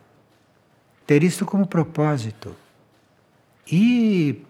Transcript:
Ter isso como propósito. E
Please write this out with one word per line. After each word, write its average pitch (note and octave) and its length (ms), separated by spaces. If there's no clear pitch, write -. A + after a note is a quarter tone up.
Ter D3 180
isso F#3 220
como G3 220
propósito. D3 880
E G3+ 800